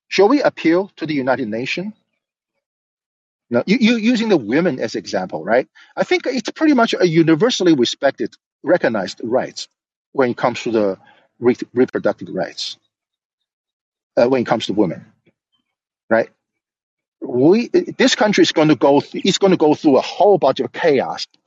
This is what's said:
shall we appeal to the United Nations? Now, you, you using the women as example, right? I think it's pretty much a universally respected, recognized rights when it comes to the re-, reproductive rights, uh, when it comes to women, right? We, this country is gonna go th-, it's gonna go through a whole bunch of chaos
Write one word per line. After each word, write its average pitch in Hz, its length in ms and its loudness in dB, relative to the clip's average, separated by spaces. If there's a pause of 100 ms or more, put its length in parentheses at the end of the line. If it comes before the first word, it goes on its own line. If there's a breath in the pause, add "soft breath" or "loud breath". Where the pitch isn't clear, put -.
shall 196 180 4
we 269 140 2
appeal 170 560 0
to 160 80 -10
the 156 80 -6
United 127 340 -2
Nations? 135 460 -6 (1600)
Now, 120 160 -2
you, 214 140 2
you 240 160 2
using 226 320 0
the 202 80 2
women 127 460 -2
as 117 140 -6
example, 92 500 -8
right? 113 240 0 (260 soft breath)
I 185 80 -2
think 349 220 -2
it's - 260 -6
pretty 302 220 2
much 233 200 2
a 185 140 0
universally 165 640 2
respected, 123 640 -2 (280)
recognized 120 600 -2
rights 113 460 -4 (420)
when 127 200 0
it - 60 -6
comes 120 260 -4
to 120 80 -6
the 104 260 0 (420 soft breath)
re-, 120 160 2 (180)
reproductive - 640 -2
rights, - 420 -10 (1400)
uh, 123 100 4
when 127 140 0
it 110 40 -2
comes 117 200 -2
to - 80 -6
women, 92 320 -2 (1040)
right? 113 200 0 (880)
We, 170 500 2
this - 460 0
country 208 260 2
is 160 100 4
gonna 151 240 2
go 143 240 4
th-, - 260 -8
it's 196 120 0
gonna 190 200 2
go 151 160 2
through 135 240 2
a 107 40 4
whole 190 360 2
bunch 139 220 0
of 123 120 -6
chaos 117 540 -2 (220 soft breath)